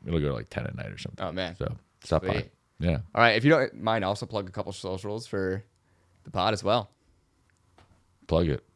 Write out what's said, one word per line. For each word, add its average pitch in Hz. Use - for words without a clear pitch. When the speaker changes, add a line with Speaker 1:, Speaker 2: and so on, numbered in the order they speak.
Speaker 1:
it'll 82
go 73
to, 69
like, 55
ten -
at -
night 55
or -
something. -
Speaker 2:
Oh, 82
man. 90
Speaker 1:
So -
stop 78
by. 92
Speaker 2:
Sweet. -
Speaker 1:
Yeah. 85
Speaker 2:
All 113
right. 113
If 113
you 143
don't 135
mind, 110
also 104
plug 98
a 92
couple 98
socials 104
for 95
the -
pod 98
as 101
well. 104
Speaker 1:
Plug 82
it. -